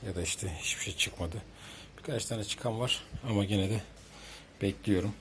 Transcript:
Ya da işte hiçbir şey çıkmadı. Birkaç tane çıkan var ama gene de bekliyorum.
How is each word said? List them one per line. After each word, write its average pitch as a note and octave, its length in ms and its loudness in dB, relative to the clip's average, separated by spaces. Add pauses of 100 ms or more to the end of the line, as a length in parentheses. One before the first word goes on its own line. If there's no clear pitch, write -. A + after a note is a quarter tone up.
Ya F2+ 100 -4
da F2 60 0
işte E2 380 -2
hiçbir - 240 -2
şey - 120 -4
çıkmadı. E2+ 460 0 (560)
Birkaç A#2+ 260 0
tane A2 200 -2
çıkan A2+ 360 0
var A#2+ 220 2 (260)
ama G#2 160 8
gene F#2+ 260 4
de A2 100 2 (840)
bekliyorum. G2 580 4